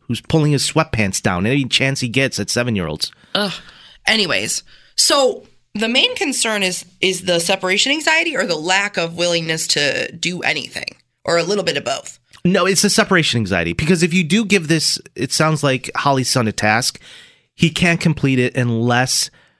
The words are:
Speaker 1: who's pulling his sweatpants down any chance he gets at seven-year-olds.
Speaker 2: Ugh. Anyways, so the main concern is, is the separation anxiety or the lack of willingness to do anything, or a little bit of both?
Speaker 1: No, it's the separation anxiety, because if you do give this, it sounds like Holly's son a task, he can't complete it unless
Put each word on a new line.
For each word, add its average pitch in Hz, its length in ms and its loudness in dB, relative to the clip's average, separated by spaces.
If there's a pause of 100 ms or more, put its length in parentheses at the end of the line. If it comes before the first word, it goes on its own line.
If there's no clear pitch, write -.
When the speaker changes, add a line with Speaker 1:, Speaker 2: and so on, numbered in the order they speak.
Speaker 1:
who's - 200 -6
pulling 151 300 0
his 139 180 0
sweatpants 110 540 -2
down 92 240 0
any 139 180 2
chance 135 360 0
he 127 80 -4
gets 127 320 0
at 101 100 -4
seven-year-olds. 98 640 -2 (240)
Speaker 2:
Ugh. 196 160 -2 (520)
Anyways, 156 600 0 (320)
so - 480 2 (300)
the 220 140 0
main 320 280 0
concern 233 480 0
is, 185 200 -4 (160)
is 175 220 -2
the 175 160 0
separation 190 540 0
anxiety 320 440 0
or - 100 -2
the 170 100 -2
lack 196 400 -2
of 170 200 -4
willingness 170 520 -2
to 143 420 0
do 175 300 -6
anything, - 560 -6 (280)
or 170 140 0
a 165 60 0
little 196 200 -2
bit 156 120 -2
of 143 80 -6
both? - 340 -8 (260)
Speaker 1:
No, 180 220 4
it's 190 160 2
the 208 80 4
separation 180 480 2
anxiety, 87 340 0
because 165 300 2
if 170 100 2
you 180 120 2
do 196 200 2
give 190 220 2
this, 156 320 0 (160)
it 135 180 -6
sounds 156 300 2
like 131 320 0
Holly's 135 340 0
son 120 200 2
a 101 40 -2
task, 107 480 0 (540)
he 170 160 2
can't 170 300 2
complete 143 400 2
it 123 160 0
unless 120 760 0 (300)